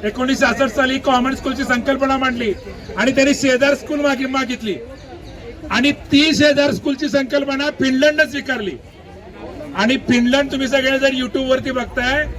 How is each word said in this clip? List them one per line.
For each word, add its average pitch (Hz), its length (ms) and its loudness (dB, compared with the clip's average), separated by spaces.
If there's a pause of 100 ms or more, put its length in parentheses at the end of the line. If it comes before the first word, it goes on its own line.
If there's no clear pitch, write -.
एकोणीसशे 254 420 0
सहासष्ट 240 300 2
साली 262 240 0
कॉमन 262 360 2
स्कूलची 262 280 -4
संकल्पना 262 540 0
मांडली 240 360 -2 (440)
आणि 233 180 2
त्यांनी 269 180 4
शेजार 269 400 2
स्कूल 294 260 -4
मागे-, 269 300 0
मागितली 240 460 -4 (960)
आणि 247 220 4
ती 294 440 2
शेजार 285 360 4
स्कूलची 285 380 -2
संकल्पना 277 600 0
फिनलंडनं 285 560 2
स्वीकारली. 233 460 -6 (1040)
आणि 226 220 2
फिनलंड 254 540 2
तुम्ही 269 160 -2
सगळे 269 320 2
जर 269 140 4
YouTube 262 360 -2
वरती 262 220 0
बघताय 254 560 -2 (120)